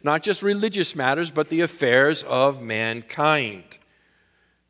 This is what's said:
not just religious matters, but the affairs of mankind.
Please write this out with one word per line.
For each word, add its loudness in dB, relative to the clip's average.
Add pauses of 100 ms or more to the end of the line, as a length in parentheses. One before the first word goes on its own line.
not 2
just -2
religious 0
matters, 0
but -2
the 0
affairs 2
of 0
mankind. -2 (1040)